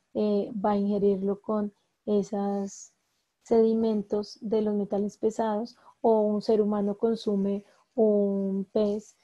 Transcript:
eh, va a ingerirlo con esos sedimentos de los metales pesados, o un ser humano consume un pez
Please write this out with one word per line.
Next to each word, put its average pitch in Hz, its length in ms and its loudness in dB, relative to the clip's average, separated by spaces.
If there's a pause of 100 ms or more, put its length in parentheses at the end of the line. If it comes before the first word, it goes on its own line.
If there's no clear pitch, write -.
(140)
eh, 208 380 0
va 208 200 0
a 202 40 2
ingerirlo 202 640 0
con 208 320 -4 (340)
esos 202 840 -4 (500)
sedimentos 226 1000 0
de 214 220 -2
los 214 120 -2
metales 202 420 -2
pesados, 220 600 -4 (240)
o 220 220 4
un 208 200 0
ser 214 180 2
humano 202 360 0
consume 202 680 -2 (300)
un 196 760 0
pez 214 520 -2